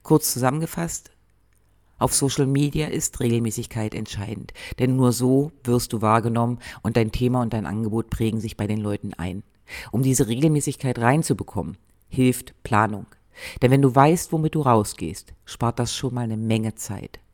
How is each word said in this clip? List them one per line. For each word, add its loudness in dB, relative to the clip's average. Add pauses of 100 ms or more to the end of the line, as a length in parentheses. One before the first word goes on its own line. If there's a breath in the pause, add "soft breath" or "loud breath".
Kurz 2
zusammengefasst, -4 (920)
auf 0
Social 0
Media 0
ist -6
Regelmäßigkeit -2
entscheidend, -8 (280 loud breath)
denn 2
nur 4
so 2 (100)
wirst 0
du -2
wahrgenommen 2 (220 loud breath)
und 0
dein 2
Thema 0
und -2
dein -4
Angebot -2
prägen -2
sich -8
bei -2
den -2
Leuten -6
ein. -8 (480 loud breath)
Um 0
diese 2
Regelmäßigkeit 0
reinzubekommen, 0 (320)
hilft 0
Planung. 0 (560 loud breath)
Denn 6
wenn 6
du 4
weißt, 6
womit 0
du 2
rausgehst, 0 (120)
spart -2
das -2
schon -4
mal -4
eine -4
Menge 0
Zeit. -12 (120)